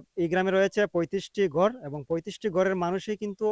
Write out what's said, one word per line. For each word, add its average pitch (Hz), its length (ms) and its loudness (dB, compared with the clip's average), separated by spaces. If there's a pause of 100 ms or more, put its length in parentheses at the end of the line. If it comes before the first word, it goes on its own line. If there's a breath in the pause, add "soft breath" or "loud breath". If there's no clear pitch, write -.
(160)
এই 170 120 0
গ্রামে 185 240 2
রয়েছে 190 360 2
পঁয়ত্রিশটি 180 600 -2
ঘর 170 220 2 (180)
এবং 147 200 -8
পঁয়ত্রিশটি 170 420 -4
ঘরের 190 260 2
মানুষই 180 420 -2
কিন্তু 208 340 -6